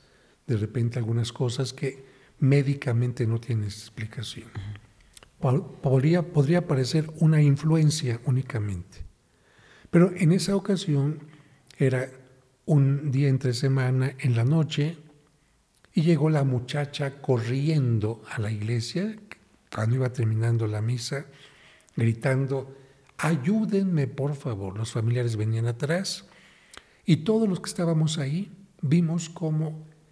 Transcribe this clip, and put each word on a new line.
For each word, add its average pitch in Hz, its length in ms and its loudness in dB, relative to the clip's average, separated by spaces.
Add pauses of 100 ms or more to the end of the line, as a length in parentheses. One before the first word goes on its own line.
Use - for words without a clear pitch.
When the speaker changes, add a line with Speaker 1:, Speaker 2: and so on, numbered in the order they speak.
(480)
Speaker 1:
de 117 100 0
repente 117 400 -2
algunas 117 340 -2
cosas 127 420 -4
que - 320 -8 (340)
médicamente 131 880 2
no 113 120 0
tienen 110 260 -4
explicación. - 840 -12
Speaker 2:
Ujú. 104 300 -12 (600)
Speaker 1:
Po-, 131 320 0 (100)
podría, 147 420 4
podría 156 360 2
aparecer 156 600 0
una 156 220 6
influencia 147 840 2
únicamente. 104 800 -4 (880)
Pero 175 240 6
en 175 160 4
esa 196 240 2
ocasión 156 640 0 (580)
era 127 320 0 (560)
un 143 460 2
día 139 180 2
entre 131 240 0
semana 131 680 0
en 123 160 0
la 117 80 2
noche 151 540 0 (960)
y 180 80 0
llegó 156 280 4
la 151 140 2
muchacha 139 760 -4
corriendo 120 1120 0
a - 80 -8
la 107 120 -2
iglesia 117 640 -4 (580)
cuando 110 240 0
iba 127 140 0
terminando 113 560 0
la 104 140 -4
misa, 123 440 -4 (720)
gritando, 131 800 0 (420)
"Ayúdenme, 175 920 0
por 139 280 -4
favor". 98 420 -6
Los 113 140 -6
familiares 117 460 0
venían 110 300 0
atrás 147 580 -4 (800)
y 160 120 4
todos 220 300 2
los 185 140 0
que - 80 -12
estábamos 165 480 0
ahí 156 340 -4 (300)
vimos 165 480 0
cómo 156 560 -4 (260)